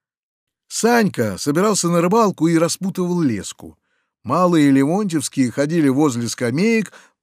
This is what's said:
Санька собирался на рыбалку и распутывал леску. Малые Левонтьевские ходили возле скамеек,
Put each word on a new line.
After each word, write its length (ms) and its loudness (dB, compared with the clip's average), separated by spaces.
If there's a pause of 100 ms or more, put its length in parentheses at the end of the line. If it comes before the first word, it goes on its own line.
(680)
Санька 680 0
собирался 520 -2
на 120 0
рыбалку 460 2
и 100 2
распутывал 640 -2
леску. 560 -4 (460)
Малые 480 2
Левонтьевские 800 0
ходили 360 0
возле 400 0
скамеек, 640 -2 (280)